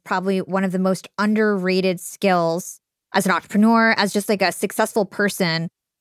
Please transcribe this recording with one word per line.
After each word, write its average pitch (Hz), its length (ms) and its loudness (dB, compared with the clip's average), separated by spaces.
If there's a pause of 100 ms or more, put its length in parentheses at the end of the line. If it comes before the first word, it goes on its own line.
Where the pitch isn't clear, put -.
probably 190 340 -2
one 190 240 -2
of 190 80 -2
the 185 80 -2
most 185 280 0 (100)
underrated 190 800 0
skills 175 800 -2 (340)
as 196 120 2
an 185 60 0
entrepreneur, 226 640 2
as 196 160 0
just, 202 160 -4
like, 208 120 0
a 180 100 2
successful 214 540 -2
person, 170 640 -2 (340)